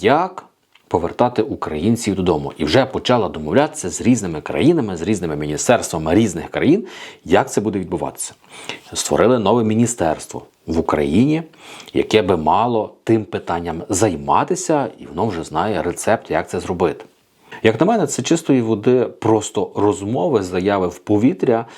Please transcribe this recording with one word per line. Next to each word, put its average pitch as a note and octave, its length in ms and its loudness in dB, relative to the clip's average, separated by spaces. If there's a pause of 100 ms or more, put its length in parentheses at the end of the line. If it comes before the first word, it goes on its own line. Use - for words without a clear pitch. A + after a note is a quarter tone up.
як E3 440 2 (420)
повертати F#2+ 540 0
українців G2 760 -2
додому. E2+ 420 0
І E2 80 -2
вже G2+ 200 2
почала A#2 440 0
домовлятися F2 600 -2
з - 120 -8
різними F#2+ 400 0
країнами, A2 560 0
з D#2 40 -6
різними F2+ 340 -2
міністерствами D#2 800 0
різних G#2 340 2
країн, A#2+ 360 2 (400)
як G2+ 260 2
це A#2+ 100 0
буде G2+ 180 -2
відбуватися. E2 540 -8 (600)
Створили G2+ 460 0
нове A2 240 2
міністерство G#2+ 800 -2 (260)
в E2 120 0
Україні, F2+ 640 2 (500)
яке - 280 4
би F#2 160 2
мало G2+ 560 0 (100)
тим A2+ 220 2
питанням E2+ 640 -6
займатися, A2 960 0 (120)
і - 60 -18
воно F2+ 220 -4
вже E2+ 160 -4
знає G2+ 380 -2
рецепт, - 500 -2
як D#2+ 180 -2
це G2 100 -4
зробити. E2+ 460 -4 (580)
Як A2+ 160 4
на D#3 60 4
мене, G#3 220 2
це - 140 -4
чистої C#3+ 400 2
води A2+ 440 2
просто - 680 -2
розмови, G#2 680 0
заяви F#2 440 0
в F2 120 -8
повітря, A#2+ 680 2 (120)